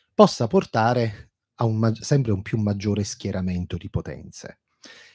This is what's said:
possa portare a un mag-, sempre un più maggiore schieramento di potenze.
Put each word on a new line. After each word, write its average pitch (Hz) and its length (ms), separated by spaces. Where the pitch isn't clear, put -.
possa 170 320
portare 117 840
a - 80
un 110 120
mag-, 110 240
sempre 127 320
un 98 100
più - 160
maggiore 101 460
schieramento 92 720
di 98 140
potenze. - 720